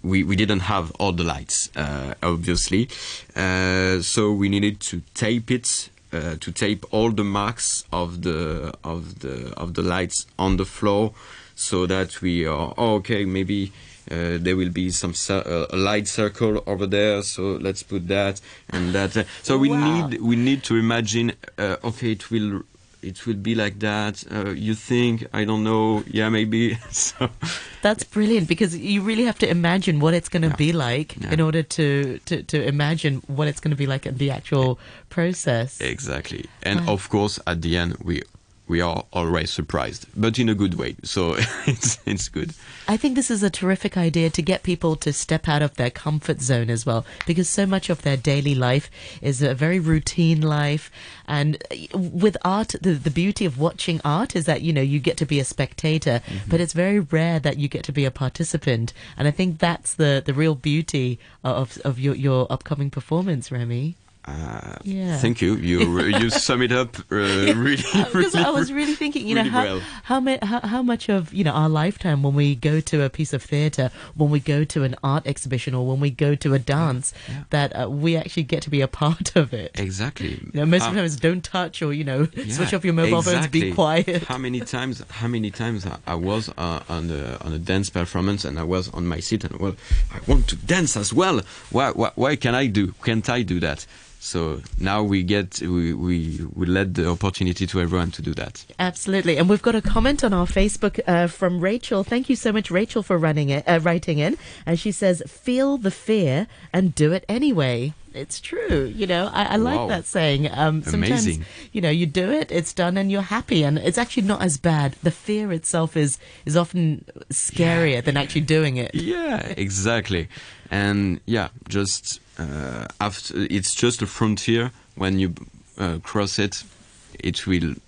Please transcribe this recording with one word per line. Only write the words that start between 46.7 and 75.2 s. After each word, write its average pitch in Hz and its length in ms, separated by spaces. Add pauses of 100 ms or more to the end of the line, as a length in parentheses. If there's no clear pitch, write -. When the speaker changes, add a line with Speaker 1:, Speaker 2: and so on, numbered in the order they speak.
Speaker 2:
as 113 160
well, 113 180 (220)
because 170 220
so 196 180
much 190 240
of 160 120
their 139 140
daily 143 380
life 127 360 (300)
is 127 220
a 139 120
very 160 240
routine 160 640
life. 147 500 (380)
And 147 300 (360)
with 180 500
art, 202 360
the, 185 140
the 139 160
beauty 185 340
of 131 140
watching 160 460
art 151 300
is 165 120
that, 160 160
you 165 100
know, 139 100
you 139 180
get 147 180
to 156 80
be 143 140
a 131 40
spectator, 147 760
Speaker 1:
Mm-hmm. - 280
Speaker 2:
but 165 100
it's 175 120
very 196 280
rare 160 400
that 143 180
you 143 100
get - 160
to 143 80
be 139 120
a 131 60
participant. 127 840 (260)
And 143 100
I - 20
think 175 280
that's - 360
the, 139 300
the 139 100
real 156 200
beauty 139 640 (260)
of, - 400
of 127 140
your, 139 160
your 131 360
upcoming 139 400
performance, 160 600
Remy. 123 440 (280)
Speaker 1:
Uh, - 600
Speaker 2:
Yeah. 190 340
Speaker 1:
thank 120 240
you. 98 140
You, 87 440
Speaker 2:
<laughs> 107 200
Speaker 1:
you 113 100
sum 123 320
it 120 80
up, 123 260 (140)
uh, 98 60
Speaker 2:
Yeah. 98 400
Speaker 1:
really, 131 260 (100)
Speaker 2:
Uh, 190 120
'cause - 100
Speaker 1:
really, 330 300
Speaker 2:
I 285 60
was 277 220
really 294 220
thinking, 294 320
you 220 80
know, 233 60
Speaker 1:
really 214 100
Speaker 2:
how, 247 140
Speaker 1:
well. 190 160 (240)
Speaker 2:
how 247 160
ma-, 262 220
how, 220 180
how 233 220
much 240 260
of, 190 260
you 196 80
know, 156 80
our 156 180
lifetime 156 540
when 139 120
we 143 200
go 151 260
to 151 220
a 135 80
piece - 220
of 135 100
theatre, 147 480 (240)
when 147 160
we 147 80
go 143 240
to 147 220
an 120 180
art 139 240